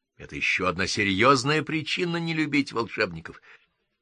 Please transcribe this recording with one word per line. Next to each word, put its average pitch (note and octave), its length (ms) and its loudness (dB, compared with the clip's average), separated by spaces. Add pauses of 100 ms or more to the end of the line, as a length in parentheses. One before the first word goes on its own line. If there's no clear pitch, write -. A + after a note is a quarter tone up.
(160)
Это D2 200 -14
еще F2+ 300 0
одна F2+ 200 0
серьезная B2 760 4
причина E3 540 -4
не E3 180 -4
любить D3 380 0
волшебников. G#2+ 720 -4 (600)